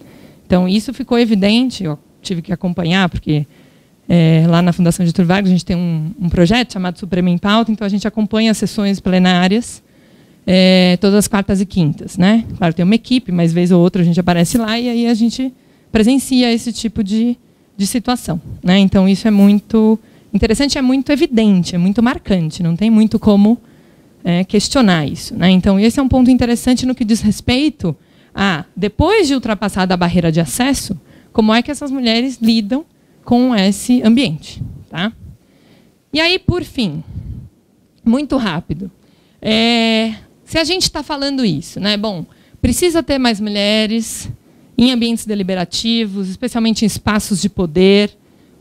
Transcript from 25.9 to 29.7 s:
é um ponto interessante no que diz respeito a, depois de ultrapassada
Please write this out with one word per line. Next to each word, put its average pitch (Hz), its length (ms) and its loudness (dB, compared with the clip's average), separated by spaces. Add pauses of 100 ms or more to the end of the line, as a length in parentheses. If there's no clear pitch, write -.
é - 20 0
um 262 60 0
ponto 262 220 4
interessante 247 560 0
no 254 80 -2
que 254 100 -4
diz 214 160 0
respeito 247 720 -2 (400)
a, 185 300 -2 (100)
depois 302 540 0
de 277 60 0
ultrapassada 202 580 -2